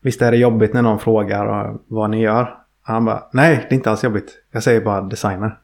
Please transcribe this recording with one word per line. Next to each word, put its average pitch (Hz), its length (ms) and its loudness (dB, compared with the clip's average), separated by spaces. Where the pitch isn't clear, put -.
visst 127 220 -2
är 120 80 4
det 120 60 4
jobbigt 113 380 4
när 120 80 2
någon 110 160 2
frågar, 104 680 -2
eh, 107 60 -12
vad 107 240 -4
ni 110 120 -2
gör? 113 360 0
Han 113 220 -2
bara, 110 180 -2
"Nej, 131 360 2
det 131 60 0
är - 20 2
inte 131 140 0
alls 107 140 -2
jobbigt. 104 340 -4
Jag 113 100 -6
säger 117 180 4
bara 101 200 -2
designer." 98 640 -6